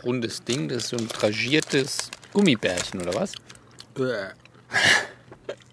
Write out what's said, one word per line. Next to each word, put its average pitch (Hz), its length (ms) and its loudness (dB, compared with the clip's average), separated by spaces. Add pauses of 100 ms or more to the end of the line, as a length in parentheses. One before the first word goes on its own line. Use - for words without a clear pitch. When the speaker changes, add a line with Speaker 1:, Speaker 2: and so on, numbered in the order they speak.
Speaker 1:
rundes 120 420 -4
Ding. 160 240 -2
Das 123 160 -4
ist - 60 -6
so 123 60 -4
ein 113 120 -2
dragiertes 131 1000 0 (220)
Gummibärchen, 104 720 2
oder 90 120 -2
was? 196 180 -2 (640)
Speaker 2:
Bäh. 117 340 -4 (1400)